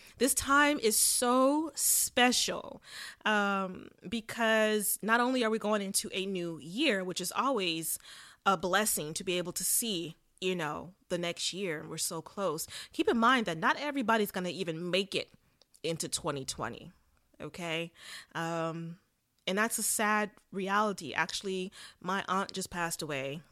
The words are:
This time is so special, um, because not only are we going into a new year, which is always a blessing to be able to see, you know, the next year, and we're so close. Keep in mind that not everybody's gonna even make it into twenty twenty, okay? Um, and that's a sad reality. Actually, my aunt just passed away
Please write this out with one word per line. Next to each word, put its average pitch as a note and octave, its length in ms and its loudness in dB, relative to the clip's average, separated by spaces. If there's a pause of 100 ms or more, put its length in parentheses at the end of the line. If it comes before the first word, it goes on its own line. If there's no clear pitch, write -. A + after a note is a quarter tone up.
(160)
This C4 160 4
time C#4+ 480 4
is G#3+ 160 4
so C4 800 4
special, - 1080 2 (440)
um, G3+ 640 2 (180)
because G#3+ 960 2
not A3+ 180 4
only B3 240 2
are A3 60 2
we A3 80 2
going G#3 240 0
into G3 320 -2
a F#3+ 100 -2
new F3 340 -4
year, F#3+ 460 0
which F3+ 160 -6
is F3 160 -4
always F#3+ 640 0 (480)
a G3 100 6
blessing F3+ 580 0
to F#3+ 100 -6
be F3+ 120 0
able F3 160 -2
to - 100 -4
see, E3+ 540 0 (240)
you F#3 160 0
know, D#3+ 380 -6 (160)
the F3 80 0
next E3+ 340 -4
year, E3+ 280 -4
and D#3+ 100 -12
we're D#3+ 80 -8
so E3 240 -4
close. E3+ 440 -4 (280)
Keep E4+ 160 2
in C4 80 4
mind A#3 260 4
that E3 140 -2
not A#3+ 200 2
everybody's A3+ 520 0
gonna F3+ 180 -4
even F3 420 -4
make F#3+ 240 0
it - 140 -4 (540)
into D#3+ 260 -4
twenty C#3 380 -4
twenty, C3+ 460 -8 (480)
okay? E3 520 -6 (420)
Um, E3 600 -4 (500)
and F#3+ 120 0
that's A3+ 200 0
a A3 40 -4
sad G#3+ 480 2 (200)
reality. G3 640 -2
Actually, F#3 600 -2 (280)
my F#3 260 -2
aunt F#3+ 260 -2
just F#3 180 -6
passed E3+ 320 -4
away C#3+ 500 -4